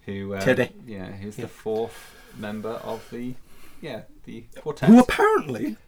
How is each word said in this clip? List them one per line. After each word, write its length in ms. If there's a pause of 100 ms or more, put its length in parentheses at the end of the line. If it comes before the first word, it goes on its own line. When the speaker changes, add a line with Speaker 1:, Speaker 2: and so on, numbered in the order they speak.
Speaker 1:
who, 280
uh, 60
Speaker 2:
Teddy. 300 (180)
Speaker 1:
yeah, 240
who's 260
Speaker 2:
Yeah. 80
Speaker 1:
the 40
fourth 640 (220)
member 320
of 420
the, 220 (480)
yeah, 220 (200)
the 220 (160)
quartet. 280
Speaker 2:
Who 100
apparently, 760 (120)